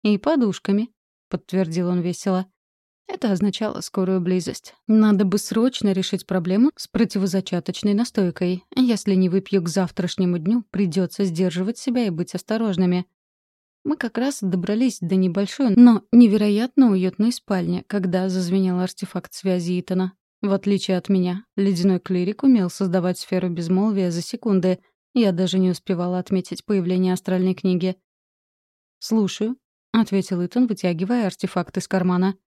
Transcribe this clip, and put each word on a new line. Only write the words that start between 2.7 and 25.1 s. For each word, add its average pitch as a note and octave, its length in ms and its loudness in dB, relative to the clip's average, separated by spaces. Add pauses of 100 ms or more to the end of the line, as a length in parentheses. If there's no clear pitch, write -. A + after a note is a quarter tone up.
Это B3+ 240 -2
означало G3+ 500 -2
скорую F#3+ 400 -2
близость. F3+ 520 -4 (140)
Надо G#3+ 360 4
бы F#3+ 140 2
срочно A3+ 540 -2
решить - 340 -4
проблему F#3+ 500 2
с - 120 -16
противозачаточной F#3+ 1040 -2
настойкой. F#3 680 -2 (120)
Если A#3 380 0
не F#3 160 4
выпью F#3+ 320 0
к E3+ 80 -4
завтрашнему F3+ 720 -2
дню, G#3+ 320 0
придётся F#3 540 -2
сдерживать F3+ 520 -2
себя A#3+ 300 -2
и - 20 0
быть E3+ 240 -6
осторожными. F3+ 720 0 (760)
Мы D4 140 -4
как A3+ 200 -4
раз C4+ 240 -2
добрались G#3 600 -2
до F3+ 140 -2
небольшой, F#3+ 600 0
но A#3+ 280 8 (100)
невероятно A3 800 6
уютной F#3+ 420 0
спальни, F3 540 -4
когда F#3 420 -2
зазвенел F#3 500 0
артефакт - 540 -8
связи F3+ 460 -2
Итана. F#3 340 -2 (280)
В G3 120 0
отличие F#3+ 440 0
от - 120 -6
меня, F#3 360 0 (120)
ледяной F#3 420 2
клирик F3+ 440 -4
умел A3+ 260 4
создавать F3+ 500 -2
сферу F#3 300 -2
безмолвия F#3 600 0
за E3+ 120 -4
секунды. F#3 580 0 (340)